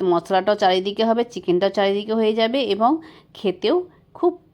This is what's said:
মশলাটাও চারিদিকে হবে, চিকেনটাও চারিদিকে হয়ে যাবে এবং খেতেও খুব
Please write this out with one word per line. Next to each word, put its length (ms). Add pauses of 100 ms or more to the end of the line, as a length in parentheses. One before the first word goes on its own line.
মশলাটাও 520
চারিদিকে 500
হবে, 200
চিকেনটাও 460
চারিদিকে 420
হয়ে 220
যাবে 280
এবং 380 (340)
খেতেও 520 (280)
খুব 260 (140)